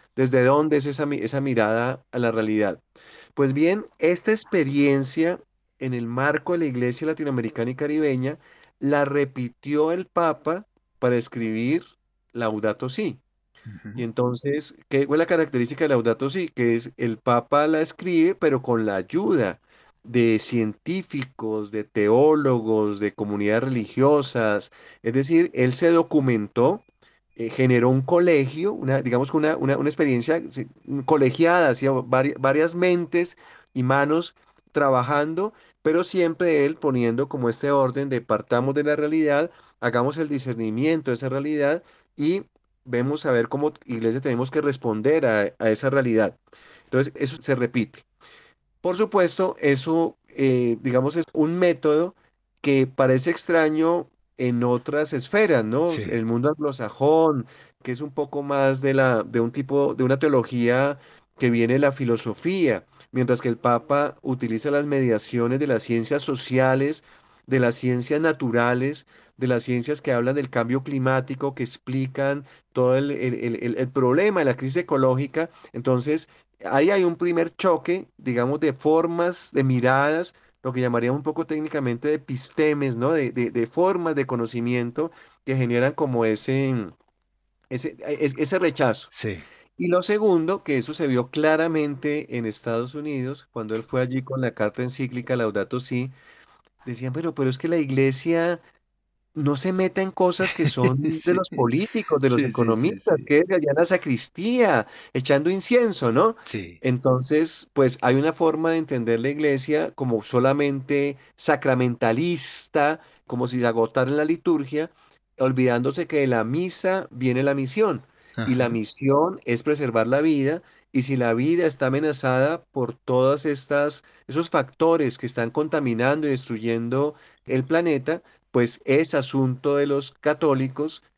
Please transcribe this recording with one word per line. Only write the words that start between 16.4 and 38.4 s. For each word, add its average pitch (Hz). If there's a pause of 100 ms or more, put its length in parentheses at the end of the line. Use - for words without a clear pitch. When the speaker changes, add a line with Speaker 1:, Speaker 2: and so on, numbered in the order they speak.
Speaker 1:
Que 120
es 117
el 117
Papa 127
la 160
escribe, 170
pero 143
con 117
la 101
ayuda 143 (420)
de 117
científicos, 117
de 107
teólogos, 110
de 104
comunidades 104
religiosas. 127 (320)
Es 117
decir, 165
él 127
se 165
documentó, 139 (540)
eh, 113
generó 127
un 131
colegio, 165
una, 135
digamos 127
que 156
una, 156
una, 139
una 143
experiencia, 147
sí, 131 (380)
colegiada, 156
¿sí? 135
Vari-, 131
varias 151
mentes 175 (380)
y 127
manos 143 (380)
trabajando, 147 (300)
pero 165
siempre 165
él 160
poniendo 127
como 127
este 127
orden 139
de 127
partamos 120